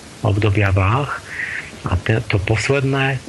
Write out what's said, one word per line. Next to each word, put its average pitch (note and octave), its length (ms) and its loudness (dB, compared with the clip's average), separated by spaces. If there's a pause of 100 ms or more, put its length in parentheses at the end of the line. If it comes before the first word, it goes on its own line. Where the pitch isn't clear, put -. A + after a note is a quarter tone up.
(220)
obdobia G#2 480 2
váh G2+ 400 2 (720)
a - 140 0
te-, A2 240 2
to - 160 -2
posledné C3+ 800 2 (120)